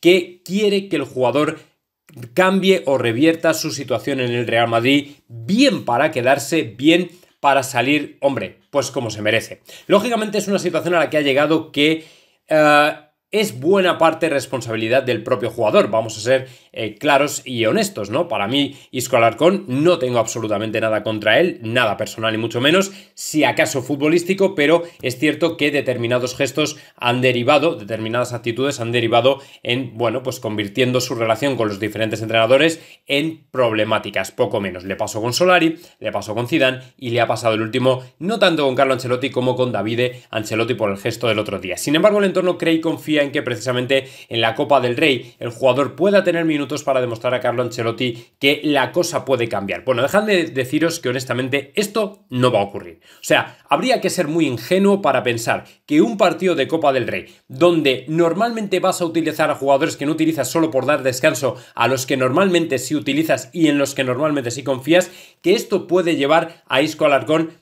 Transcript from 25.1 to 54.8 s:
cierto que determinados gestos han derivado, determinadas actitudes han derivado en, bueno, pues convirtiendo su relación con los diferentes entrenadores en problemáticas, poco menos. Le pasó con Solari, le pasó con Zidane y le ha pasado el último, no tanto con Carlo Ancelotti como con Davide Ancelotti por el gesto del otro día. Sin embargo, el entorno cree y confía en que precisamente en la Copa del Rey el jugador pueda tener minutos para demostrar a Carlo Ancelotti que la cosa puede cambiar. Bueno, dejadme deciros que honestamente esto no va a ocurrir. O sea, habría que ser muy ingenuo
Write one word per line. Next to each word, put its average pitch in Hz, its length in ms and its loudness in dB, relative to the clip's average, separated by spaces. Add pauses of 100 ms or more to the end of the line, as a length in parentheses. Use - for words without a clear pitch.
cierto 156 380 -2
que 147 140 0
determinados 123 680 -2
gestos 143 400 -2 (200)
han 123 240 0
derivado, 131 540 4
determinadas 110 580 -4
actitudes 123 460 -4
han 117 140 -4
derivado 120 480 4 (220)
en, 123 360 -4
bueno, 117 240 -2
pues 127 160 -6
convirtiendo 113 640 -2
su 131 140 -6
relación 117 420 0
con 107 120 0
los 101 120 -6
diferentes 107 420 -4
entrenadores 123 580 2 (260)
en 156 440 -4
problemáticas, 107 800 -2
poco 110 300 -2
menos. 90 240 -8
Le 95 120 -6
pasó 107 240 -6
con 120 120 -2
Solari, 170 460 2 (200)
le 107 140 -8
pasó 104 220 -6
con 120 120 -4
Zidane 131 340 0 (160)
y 127 140 -10
le 117 100 0
ha 113 60 2
pasado 117 280 0
el 110 80 -2
último, 127 420 0 (140)
no 208 200 -4
tanto 170 260 2
con 131 120 0
Carlo 135 160 2
Ancelotti 123 380 -2
como 127 260 -2
con 123 160 0
Davide 117 580 -4
Ancelotti 113 440 -4
por 107 160 -2
el 98 60 -4
gesto 117 300 -6
del 107 120 0
otro 98 200 -4
día. 92 180 -8
Sin 147 200 -2
embargo, 208 240 4
el 202 60 2
entorno 180 300 0
cree 165 180 0
y 160 60 0
confía 160 360 -4
en 143 160 0
que 143 100 -2
precisamente 123 600 -2 (240)
en 113 140 -2
la 113 120 2
Copa 139 280 2
del 123 120 0
Rey 139 440 0
el 120 100 -8
jugador 131 480 0
pueda 196 260 2
tener 170 220 0
minutos 143 400 -2
para 135 160 0
demostrar 120 320 -4
a 123 80 -2
Carlo 120 220 -2
Ancelotti 120 600 -4 (140)
que 143 240 2
la 135 300 0
cosa 165 320 -2
puede 120 240 0
cambiar. 98 360 -6
Bueno, 120 180 0
dejadme 190 420 2
deciros 151 560 -2
que 127 80 -4
honestamente 127 680 -4
esto 202 520 -4
no 127 240 2
va 104 80 4
a 101 40 2
ocurrir. 90 380 -12
O - 220 -20
sea, - 340 0 (100)
habría 208 320 2
que 180 100 -2
ser 165 180 -2
muy 160 180 0
ingenuo 190 540 2